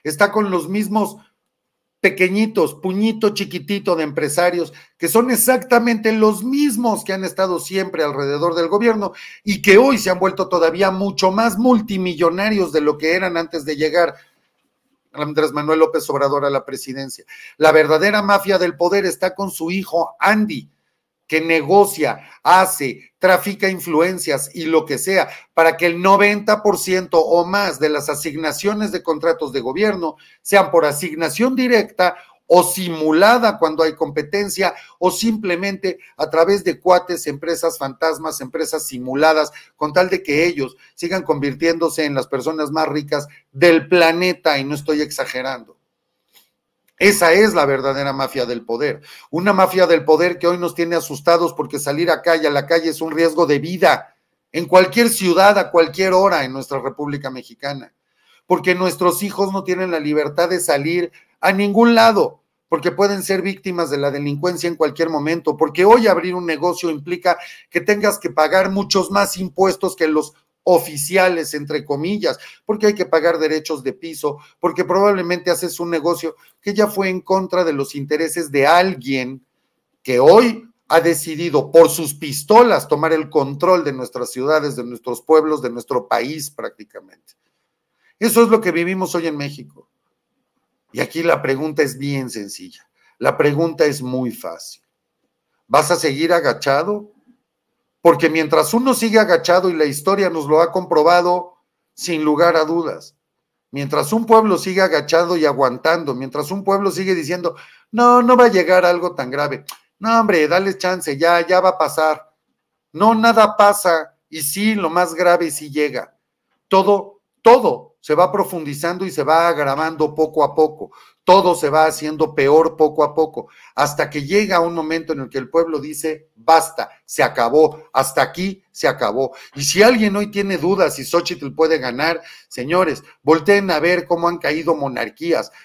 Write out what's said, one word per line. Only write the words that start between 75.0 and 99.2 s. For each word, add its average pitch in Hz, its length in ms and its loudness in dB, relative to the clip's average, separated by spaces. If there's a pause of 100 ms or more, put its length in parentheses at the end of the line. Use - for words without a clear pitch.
haces 170 280 -4
un 170 120 -4
negocio 165 440 -4 (240)
que 202 140 -6
ya 208 140 2
fue 196 220 -4
en 185 120 -6
contra 185 420 -2
de 165 100 0
los 139 200 -6
intereses 151 560 -4
de 139 160 0
alguien 135 800 0 (560)
que 127 180 0
hoy 214 480 6 (200)
ha 160 140 4
decidido 156 680 -2
por 165 200 8
sus 147 260 -8
pistolas 196 720 2
tomar 156 260 0
el 156 160 -2
control 151 540 0
de 143 100 -4
nuestras 123 380 -8
ciudades, 143 440 -2
de 123 80 -8
nuestros 120 380 -10
pueblos, 156 400 2
de 123 80 -4
nuestro 120 380 -6
país 139 420 -6
prácticamente. 101 840 -18 (840)
Eso 226 240 2
es 226 80 6
lo 220 100 4
que 190 120 -2
vivimos 175 420 -4
hoy 165 140 -2
en 151 100 -6
México. 143 500 -14 (1040)
Y 113 100 -12
aquí 156 200 -4
la 160 220 2
pregunta 143 400 -2
es 143 160 -4
bien 139 320 -6
sencilla. 98 580 -16 (300)
La 139 180 -2
pregunta 151 480 0
es 147 160 -2
muy 127 300 -6
fácil. - 500 -16 (840)
¿Vas 147 240 2
a 175 40 2
seguir 160 380 -2
agachado? 156 800 -2 (920)
Porque 160 280 4
mientras 156 460 0
uno 254 180 2
sigue 220 260 2
agachado, 180 480 2